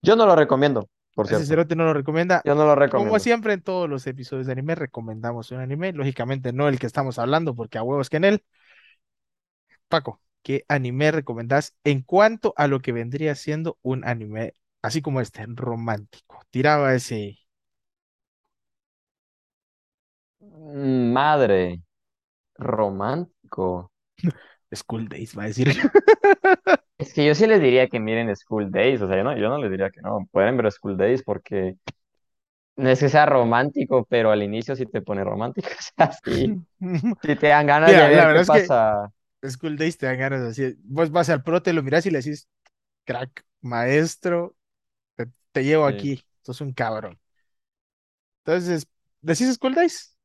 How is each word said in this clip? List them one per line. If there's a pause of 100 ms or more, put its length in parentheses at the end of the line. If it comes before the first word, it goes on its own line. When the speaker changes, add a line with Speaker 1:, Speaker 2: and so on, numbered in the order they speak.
Speaker 1:
Yo
no
lo
recomiendo, (260)
por
Speaker 2:
Ese
Speaker 1:
cierto.
Speaker 2:
cerote
no
lo
recomienda.
Speaker 1:
Yo
no
lo
recomiendo.
Speaker 2:
Como
siempre
en
todos
los
episodios
de
anime,
recomendamos
un
anime.
Lógicamente
no
el
que
estamos
hablando,
porque
a
huevos
que
en
él. (1400)
Paco, (220)
¿qué
anime
recomendás
en
cuanto
a
lo
que
vendría
siendo
un
anime, (280)
así
como
este,
romántico? (100)
Tiraba
ese (3000)
Speaker 1:
Mm,
madre, (720)
romántico. (260)
Speaker 2:
<laughs>
School
Days,
va
a
decir.
<laughs> (880)
Speaker 1:
Es
que
yo
sí
les
diría
que
miren
School
Days,
o
sea,
yo
no,
yo
no
les
diría
que
no.
Pueden
ver
School
Days
porque (1000)
no
es
que
sea
romántico,
pero
al
inicio
sí
te
pone
romántico,
<laughs>
o (140)
sea, (120)
sí, (240)
Speaker 2:
<laughs>
Speaker 1:
sí
te
dan
ganas
Speaker 2:
Mira,
Speaker 1:
de
Speaker 2:
la
Speaker 1:
ver
Speaker 2:
verdad
Speaker 1:
qué
Speaker 2:
es
que
Speaker 1:
pasa. (360)
Speaker 2:
School
Days
te
dan
ganas
así.
Vos
vas
al
pro,
te
lo
mirás
y
le
decís, (560)
"Crack, (160)
maestro, (600)
te, (240)
te
llevo
Speaker 1:
Sí.
Speaker 2:
aquí, (200)
sos
un
cabrón". (1200)
Entonces, (360)
¿decís
School
Days?